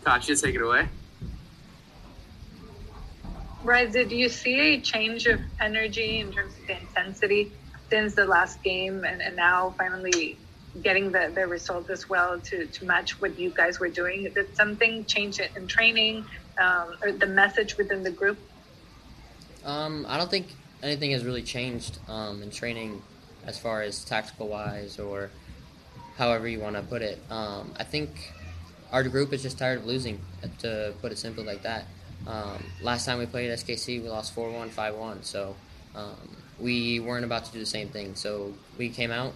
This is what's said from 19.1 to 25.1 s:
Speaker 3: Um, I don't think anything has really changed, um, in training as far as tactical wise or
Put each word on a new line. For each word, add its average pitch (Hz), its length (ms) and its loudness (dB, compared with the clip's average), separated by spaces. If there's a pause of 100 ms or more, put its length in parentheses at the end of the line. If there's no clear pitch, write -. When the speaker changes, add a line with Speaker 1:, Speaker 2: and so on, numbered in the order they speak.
Speaker 3:
Um, 151 420 -4
I 139 120 0
don't 175 120 0
think 185 180 0 (340)
anything 143 300 0
has 123 120 2
really 123 180 -2
changed, 123 640 -4
um, 107 360 -6
in 104 80 -10
training 113 500 -6 (460)
as 110 120 -8
far 110 220 -2
as 104 240 -4
tactical 110 440 -2
wise 104 500 -6
or 98 320 -6 (880)